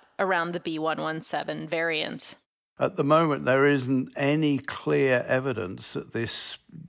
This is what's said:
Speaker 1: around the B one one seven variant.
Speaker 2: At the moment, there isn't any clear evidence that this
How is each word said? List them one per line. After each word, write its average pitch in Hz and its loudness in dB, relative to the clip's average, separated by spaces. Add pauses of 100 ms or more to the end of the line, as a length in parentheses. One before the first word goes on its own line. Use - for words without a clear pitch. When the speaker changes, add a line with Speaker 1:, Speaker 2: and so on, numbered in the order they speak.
(180)
Speaker 1:
around 175 0
the 175 -6
B 160 -6
one 156 -2
one 160 -4
seven 156 -4
variant. 165 -2 (440)
Speaker 2:
At 131 -2
the 151 0
moment, 151 4
there 135 6
isn't 131 2
any 147 2
clear 135 2
evidence 117 -2
that - -8
this - -4 (300)